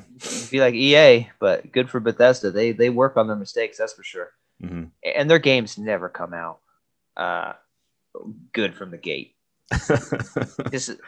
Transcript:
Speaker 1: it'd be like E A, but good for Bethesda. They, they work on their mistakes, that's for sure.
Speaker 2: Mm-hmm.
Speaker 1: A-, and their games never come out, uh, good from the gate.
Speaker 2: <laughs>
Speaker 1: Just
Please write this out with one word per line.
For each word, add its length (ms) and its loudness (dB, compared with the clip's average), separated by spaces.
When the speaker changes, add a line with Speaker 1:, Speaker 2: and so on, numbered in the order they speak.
Speaker 1:
it'd 340 -12
be 120 -2
like 140 4
E 200 4
A, 340 8
but 320 0
good 180 0
for 100 -4
Bethesda. 520 2
They, 200 0
they 180 2
work 280 0
on 100 2
their 80 -6
mistakes, 420 -8
that's 160 -6
for 100 -20
sure. 280 -14
Speaker 2:
Mm-hmm. 240 -10
Speaker 1:
A-, 140 -4
and 100 -2
their 100 6
games 380 0
never 320 -6
come 240 -10
out, 260 -10
uh, 360 -6
good 220 -4
from 160 -16
the 60 -18
gate. 380 -12
Speaker 2:
<laughs> 40 -4
Speaker 1:
Just 200 -10